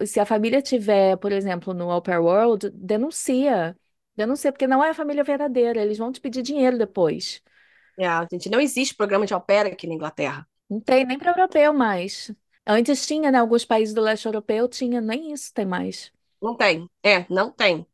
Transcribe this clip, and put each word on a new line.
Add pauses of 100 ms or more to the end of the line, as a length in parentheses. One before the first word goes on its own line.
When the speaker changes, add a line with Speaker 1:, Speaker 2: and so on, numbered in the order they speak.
Speaker 1:
Se
a
família
tiver,
por
exemplo,
no
Au
Pair
World,
denuncia. (400)
Denuncia,
porque
não
é
a
família
verdadeira.
Eles
vão
te
pedir
dinheiro
depois. (580)
Speaker 2:
É, (260)
gente,
não
existe
programa
de
au
pair
aqui
na
Inglaterra. (220)
Speaker 1:
Não
tem
nem
pra
europeu
mais. (340)
Antes
tinha,
né?
Alguns
países
do
leste
europeu
tinha,
nem
isso
tem
mais. (300)
Speaker 2:
Não
tem. (160)
É,
não
tem.